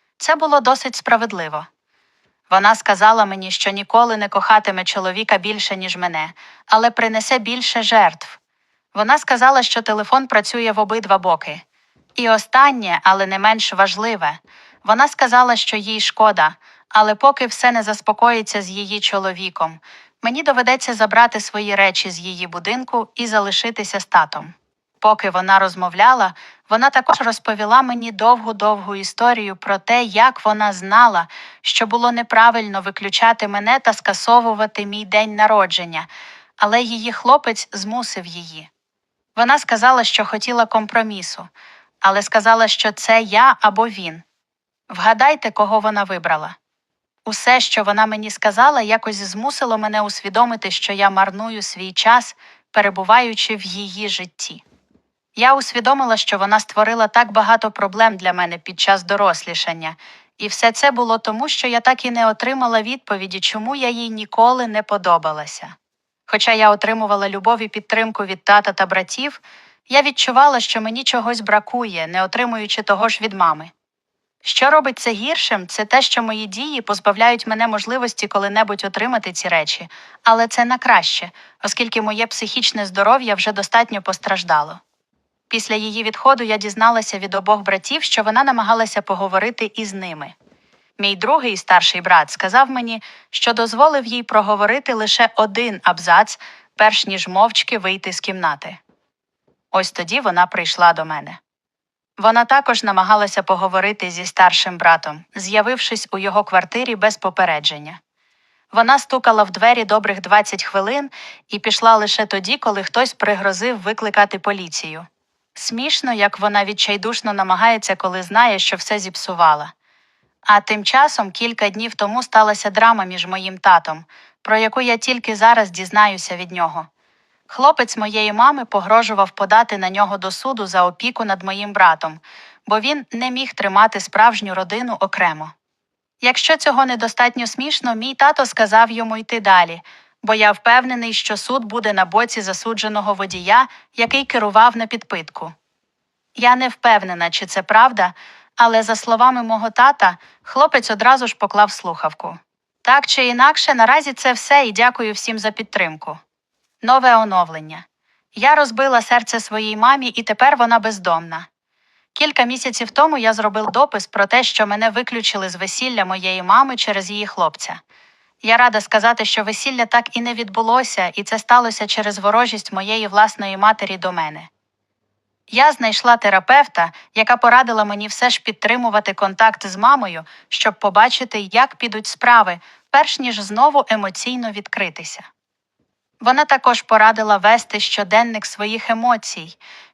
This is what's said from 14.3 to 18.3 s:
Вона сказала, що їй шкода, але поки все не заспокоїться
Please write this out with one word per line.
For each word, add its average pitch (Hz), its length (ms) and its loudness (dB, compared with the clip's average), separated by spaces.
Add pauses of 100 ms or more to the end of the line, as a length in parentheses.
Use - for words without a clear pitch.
Вона 240 240 4
сказала, 247 480 2
що - 200 -4
їй 214 240 -6
шкода, 196 540 2 (340)
але 214 260 4
поки 269 320 4
все 240 260 0
не 233 100 0
заспокоїться 220 800 0